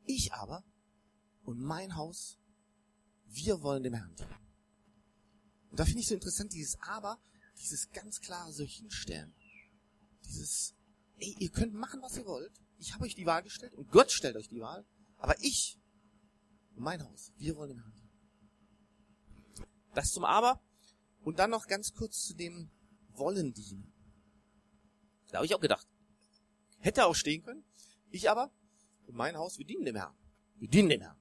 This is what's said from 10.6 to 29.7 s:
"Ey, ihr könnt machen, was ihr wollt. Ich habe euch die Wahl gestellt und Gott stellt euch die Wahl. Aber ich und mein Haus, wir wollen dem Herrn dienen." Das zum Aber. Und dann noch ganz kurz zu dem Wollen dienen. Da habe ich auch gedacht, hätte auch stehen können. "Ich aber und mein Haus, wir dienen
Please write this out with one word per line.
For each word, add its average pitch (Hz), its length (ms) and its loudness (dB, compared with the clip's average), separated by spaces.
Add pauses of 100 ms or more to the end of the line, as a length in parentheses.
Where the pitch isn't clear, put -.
"Ey, - 200 -10
ihr 190 120 -2
könnt 226 240 0
machen, 247 280 -8
was 254 160 -10
ihr 254 80 -10
wollt. 170 340 -8 (200)
Ich - 140 -10
habe 226 100 -6
euch 226 120 -6
die 185 100 -6
Wahl 165 180 4
gestellt - 320 -14
und - 160 -14
Gott 247 200 12
stellt 123 240 0
euch 107 120 -8
die 117 140 -10
Wahl. 156 240 -8 (320)
Aber - 260 4
ich - 340 0 (1000)
und 120 80 -12
mein 156 200 -6
Haus, - 340 -20
wir 151 180 -4
wollen 151 140 -10
dem 123 100 -14
Herrn 113 140 -20
dienen." - 160 -20 (1800)
Das - 180 0
zum - 120 -2
Aber. 233 380 6 (600)
Und 160 160 -4
dann 190 120 6
noch 226 180 -2
ganz 202 260 -2
kurz - 320 -6
zu 180 80 -8
dem 170 380 -10 (380)
Wollen 156 440 -2
dienen. 98 380 -14 (1400)
Da - 100 -6
habe 113 80 2
ich 165 80 2
auch - 60 2
gedacht, - 280 0 (920)
hätte 233 260 6
auch 170 100 6
stehen 156 280 0
können. 254 200 -14 (480)
"Ich 185 180 2
aber 214 220 2 (540)
und 120 100 -16
mein 131 200 -2
Haus, 165 220 -6
wir 156 80 -10
dienen 254 200 -6